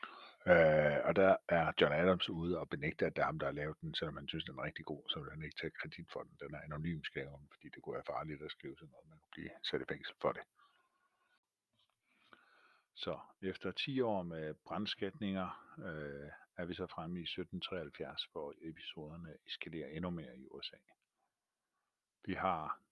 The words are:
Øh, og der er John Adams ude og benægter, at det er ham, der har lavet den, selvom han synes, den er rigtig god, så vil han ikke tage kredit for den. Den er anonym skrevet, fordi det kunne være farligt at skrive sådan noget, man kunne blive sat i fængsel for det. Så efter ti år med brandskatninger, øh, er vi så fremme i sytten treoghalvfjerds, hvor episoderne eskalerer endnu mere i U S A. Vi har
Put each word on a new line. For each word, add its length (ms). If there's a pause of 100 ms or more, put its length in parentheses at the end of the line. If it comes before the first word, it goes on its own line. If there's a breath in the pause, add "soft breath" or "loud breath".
(460 loud breath)
Øh, 600
og 100
der 200 (120)
er 320
John 120
Adams 360
ude 300
og 100
benægter, 380
at 100
det 60
er 40
ham, 120
der 80
har 60
lavet 280
den, 140
selvom 220
han 120
synes, 160
den 140
er 40
rigtig 220
god, 240
så 120
vil 100
han 120
ikke 180
tage 100
kredit 400
for 120
den. 180
Den 140
er 60
anonym 420
skrevet, 380 (120)
fordi 160
det 140
kunne 120
være 120
farligt 360
at 80
skrive 260
sådan 160
noget, 160
man 100
kunne 140
blive 180 (120)
sat 180
i 80
fængsel 320
for 120
det. 100 (2500 soft breath)
Så 260 (220)
efter 280
ti 300
år 220
med 320
brandskatninger, 1200
øh, 520 (260 loud breath)
er 80
vi 100
så 120
fremme 340
i 60
sytten 340
treoghalvfjerds, 640
hvor 380
episoderne 720 (100)
eskalerer 420
endnu 220
mere 280
i 80
U 160
S 100
A. 40 (1500)
Vi 100
har 460 (120)